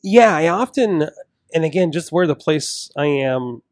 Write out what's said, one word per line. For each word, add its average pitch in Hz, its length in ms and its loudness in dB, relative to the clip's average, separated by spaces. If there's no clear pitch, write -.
Yeah, 208 340 6
I 156 120 0
often, 196 600 -2
and 160 120 0
again, 165 260 0
just 160 220 -8
where 175 140 2
the 147 100 -2
place - 600 -4
I 143 100 -2
am 131 640 -4